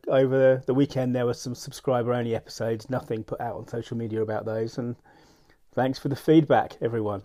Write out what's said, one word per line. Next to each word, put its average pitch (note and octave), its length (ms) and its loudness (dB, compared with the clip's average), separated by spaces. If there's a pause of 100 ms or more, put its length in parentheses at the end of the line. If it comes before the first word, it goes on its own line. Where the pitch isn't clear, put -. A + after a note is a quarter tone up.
over C3 560 4
the C3 80 0
weekend C3 420 0
there B2 100 2
were A#2+ 80 0
some A#2+ 220 -8
subscriber-only A#2+ 800 -2
episodes, A2+ 540 -6
nothing A#2+ 340 -4
put - 160 -8
out A#2 160 -4
on A#2 120 -12
social A#2+ 280 -8
media A2 260 -4
about G#2+ 240 -2
those, A2+ 320 -4
and A#2+ 180 -6 (800)
thanks C3 240 -2
for - 120 -6
the C3+ 60 -2
feedback, D3 680 4
everyone. G#2 440 -4